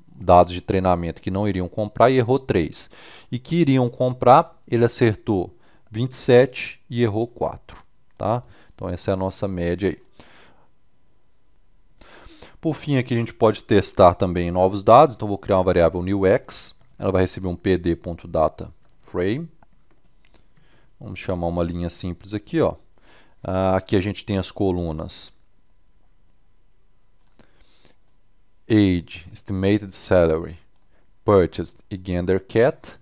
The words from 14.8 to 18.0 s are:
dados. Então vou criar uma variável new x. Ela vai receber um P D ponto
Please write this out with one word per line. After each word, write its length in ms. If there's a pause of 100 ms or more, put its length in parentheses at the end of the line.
dados. 320
Então 120
vou 100
criar 200
uma 60
variável 380
new 240
x. 480 (240)
Ela 140
vai 100
receber 260
um 80
P 220
D 180
ponto 320